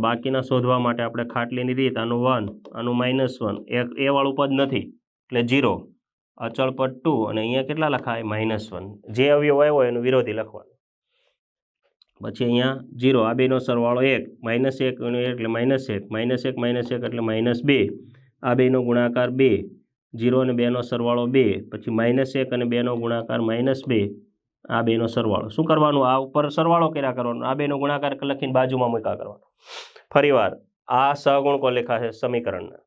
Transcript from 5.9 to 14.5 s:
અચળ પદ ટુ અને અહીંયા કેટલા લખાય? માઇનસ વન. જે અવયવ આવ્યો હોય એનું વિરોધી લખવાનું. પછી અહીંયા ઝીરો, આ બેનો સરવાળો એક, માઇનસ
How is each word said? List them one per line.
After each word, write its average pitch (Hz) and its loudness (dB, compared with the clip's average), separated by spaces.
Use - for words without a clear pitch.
અચળ 131 -2
પદ 131 0
ટુ 160 0
અને 110 -2
અહીંયા 127 -2
કેટલા 156 -2
લખાય? 117 -6
માઇનસ 107 -2
વન. 95 -10
જે 139 4
અવયવ 147 4
આવ્યો 151 4
હોય 123 4
એનું 120 -2
વિરોધી 120 0
લખવાનું. - -14
પછી 120 -4
અહીંયા 127 2
ઝીરો, 127 4
આ 120 -2
બેનો 127 2
સરવાળો 120 2
એક, - -4
માઇનસ 131 0